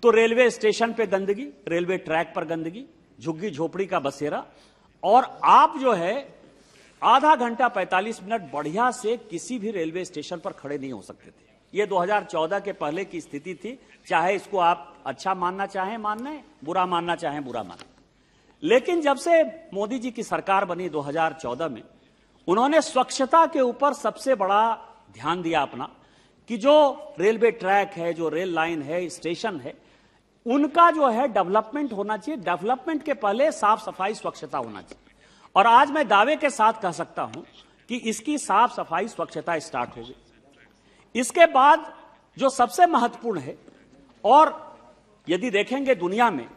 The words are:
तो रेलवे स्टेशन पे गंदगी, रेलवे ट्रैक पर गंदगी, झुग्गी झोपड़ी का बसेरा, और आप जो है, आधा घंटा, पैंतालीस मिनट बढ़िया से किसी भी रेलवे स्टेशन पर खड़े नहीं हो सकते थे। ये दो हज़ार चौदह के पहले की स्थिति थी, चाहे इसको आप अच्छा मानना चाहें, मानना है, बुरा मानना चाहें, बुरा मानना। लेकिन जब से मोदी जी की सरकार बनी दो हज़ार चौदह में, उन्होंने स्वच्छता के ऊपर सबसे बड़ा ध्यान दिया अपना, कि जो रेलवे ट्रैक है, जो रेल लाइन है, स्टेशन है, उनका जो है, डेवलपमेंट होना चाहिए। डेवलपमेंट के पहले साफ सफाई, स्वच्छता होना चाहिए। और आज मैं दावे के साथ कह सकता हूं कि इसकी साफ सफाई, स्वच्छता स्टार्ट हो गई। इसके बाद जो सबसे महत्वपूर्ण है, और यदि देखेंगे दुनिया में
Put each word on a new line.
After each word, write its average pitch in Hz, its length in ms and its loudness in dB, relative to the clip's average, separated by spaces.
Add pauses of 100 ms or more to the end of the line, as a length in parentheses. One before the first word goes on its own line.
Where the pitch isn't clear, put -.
तो 240 80 8
रेलवे 226 400 4
स्टेशन 226 420 0
पे 226 140 -2
गंदगी, 196 400 -2 (220)
रेलवे 175 300 -2
ट्रैक 160 380 -4
पर 175 80 -6
गंदगी, 165 400 -8 (360)
झुग्गी 160 300 -6
झोपड़ी 165 360 -6
का 175 140 -2
बसेरा, 147 440 -6 (600)
और 233 400 4
आप 277 340 6
जो 262 140 2
है, 196 420 -4 (680)
आधा 269 340 6
घंटा, 240 320 0
पैंतालीस 196 540 -2
मिनट 190 300 -8
बढ़िया 156 380 -2
से 226 260 -4
किसी 226 420 -10
भी 208 120 -6
रेलवे 175 340 -6
स्टेशन 165 340 -12
पर 190 140 -10
खड़े 143 260 -10
नहीं 135 140 -10
हो 101 100 -12
सकते - 280 -20
थे। - 480 -16
ये 208 80 0
दो 190 120 -2
हज़ार 190 260 0
चौदह 165 340 -4
के 196 140 -8
पहले 165 320 -6
की 185 160 -12
स्थिति 147 340 -12
थी, 226 240 -14 (300)
चाहे 180 260 2
इसको 196 240 -4
आप 175 380 0 (100)
अच्छा 160 280 -4
मानना 185 320 -4
चाहें, 196 320 -6
मानना 214 320 -6
है, 294 140 -14 (200)
बुरा 180 220 -2
मानना 175 300 -2
चाहें, 151 280 -6
बुरा 117 180 -8
मानना। - 400 -18 (600)
लेकिन 262 380 2
जब 277 160 2
से 330 260 4 (320)
मोदी 208 240 -4
जी 240 120 -8
की 226 120 -10
सरकार 190 420 0
बनी 180 240 -6
दो 151 120 -6
हज़ार 156 320 -2
चौदह 135 360 -8
में, 113 140 -10 (680)
उन्होंने 269 340 4
स्वच्छता 285 640 2
के 311 140 -2
ऊपर 254 320 0
सबसे 247 420 -2
बड़ा 214 440 2 (360)
ध्यान 160 280 -4
दिया 160 200 0
अपना, 131 260 -8 (600)
कि 220 80 -6
जो 208 500 4 (140)
रेलवे 220 300 2
ट्रैक 196 420 0
है, 170 200 -6
जो 160 160 -4
रेल 170 260 -4
लाइन 160 280 -2
है, 165 260 -6
स्टेशन 170 520 -8
है, - 300 -16 (560)
उनका 294 440 4
जो 311 180 2
है, 233 200 0
डेवलपमेंट 220 640 -2
होना 208 240 -6
चाहिए। 294 240 -10
डेवलपमेंट 247 640 -4
के 285 120 -4
पहले 233 380 0
साफ 214 340 2
सफाई, 190 280 -4
स्वच्छता 156 440 -10
होना 110 240 -10
चाहिए। - 320 -20 (420)
और 196 100 6
आज 247 240 6
मैं 285 180 -2
दावे 220 280 4
के 294 140 -2
साथ 220 220 2
कह 196 200 -6
सकता 160 300 -8
हूं 117 200 -10 (460)
कि 240 80 -6
इसकी 233 420 -4
साफ 247 380 2
सफाई, 180 320 -4
स्वच्छता 165 500 -6
स्टार्ट 123 380 -6
हो 120 60 -16
गई। 127 140 -18 (1040)
इसके 330 260 6
बाद 302 480 4 (440)
जो 262 120 2
सबसे 254 360 2
महत्वपूर्ण 240 520 0
है, 139 200 -12 (680)
और 277 520 4 (520)
यदि 185 220 -2
देखेंगे 247 440 0
दुनिया 202 360 2
में 131 160 -6 (100)